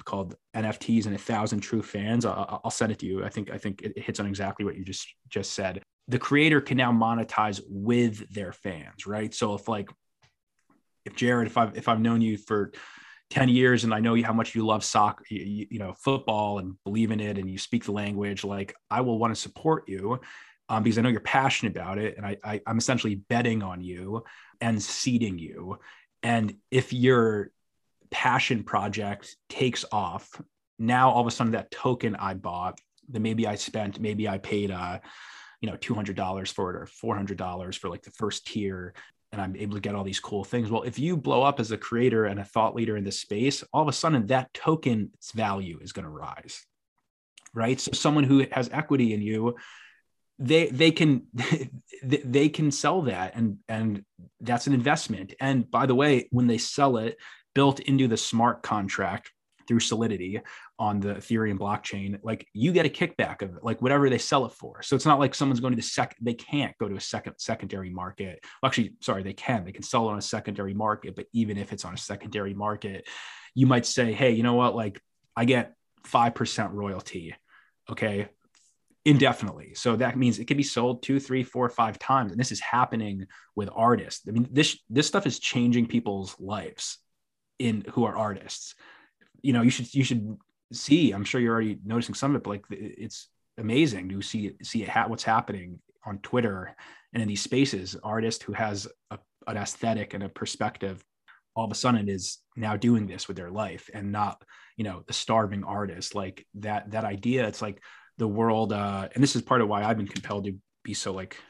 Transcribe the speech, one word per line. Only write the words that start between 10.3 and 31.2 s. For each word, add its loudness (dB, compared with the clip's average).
if -14
Jared, 2
if -2
I've, 2
if -6
I've 4
known 4
you 0
for -2
ten 4
years 6
and 2
I 2
know 4
you, 4
how 0
much 0
you 0
love 2
soccer, 2
you, -6
you, -6
you -6
know, -6
football 0
and -10
believe 0
in -2
it, -4
and -6
you -10
speak -2
the -4
language, -4
like, -6
I 2
will 2
wanna 2
support -2
you, -4
um, 2
because 4
I 4
know 6
you're 2
passionate 2
about -6
it. -4
And -10
I, -6
I, -6
I'm 0
essentially 0
betting 0
on -8
you -8
and 0
seeding -2
you. -12
And 0
if 0
your 4
passion 0
project -4
takes -2
off, -4
now 6
all 4